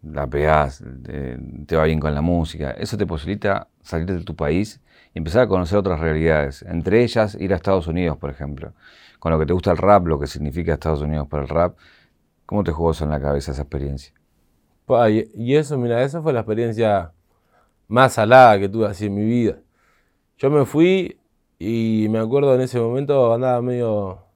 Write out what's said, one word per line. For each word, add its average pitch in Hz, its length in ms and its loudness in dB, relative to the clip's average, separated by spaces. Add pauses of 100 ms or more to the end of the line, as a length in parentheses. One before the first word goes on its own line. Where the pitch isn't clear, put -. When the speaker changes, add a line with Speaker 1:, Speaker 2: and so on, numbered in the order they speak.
Speaker 1:
la 71 240 -6
pegás, 73 560 0 (240)
eh, 65 300 -10 (280)
te 82 100 -4
va 80 100 2
bien 78 140 2
con 76 140 -2
la 73 80 -4
música. 80 500 -2
Eso - 260 -8
te 101 80 -2
posibilita 87 640 -4 (140)
salir 85 260 -6
de 90 160 -6
tu 80 120 -10
país 80 460 -4 (320)
y - 60 -10
empezar 82 240 2
a 117 40 2
conocer 92 300 0
otras 90 220 0
realidades. 78 640 0
Entre 90 400 0
ellas, 107 320 0
ir 95 180 -2
a - 20 0
Estados 92 320 -2
Unidos, 82 300 -2
por 71 120 -8
ejemplo. 71 440 -12 (460)
Con 82 120 -2
lo 80 80 2
que 78 60 2
te 80 80 0
gusta 90 180 0
el 85 60 2
rap, 95 280 4
lo 78 140 0
que 78 80 -6
significa 78 460 -4
Estados 76 280 -2
Unidos 73 260 -4
para 73 160 -6
el 69 60 -10
rap, 85 260 0 (720)
¿cómo 101 180 -2
te - 80 -2
jugó 82 200 0
eso 80 120 -4
en 73 60 -2
la 76 100 -2
cabeza, 71 320 -4
esa 69 120 -6
experiencia? 69 500 -8 (720)
Speaker 2:
Pa, 117 240 4
y, 110 260 0
y 117 200 -2
eso, 147 220 0
mira, 120 260 0
esa 143 180 -4
fue 151 120 -2
la 117 80 -2
experiencia 107 680 -2 (760)
más 123 260 4
salada 117 460 8
que 98 100 -2
tuve 107 180 -2
así 101 200 -6
en 98 80 -4
mi 104 100 -2
vida. 117 340 0 (760)
Yo 135 120 0
me 147 160 4
fui 180 520 0 (420)
y 110 500 0
me 110 100 0
acuerdo 135 340 2
en 127 80 2
ese 127 180 -2
momento 127 540 2
andaba 123 280 0
medio 113 580 -4 (160)